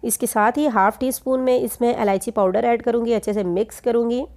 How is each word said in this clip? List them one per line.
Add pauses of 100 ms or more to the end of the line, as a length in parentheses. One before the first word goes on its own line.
इसके
साथ
ही
हाफ़
टी
स्पून
में
इसमें
इलायची
पाउडर
ऐड
करूँगी,
अच्छे
से
मिक्स
करूँगी। (140)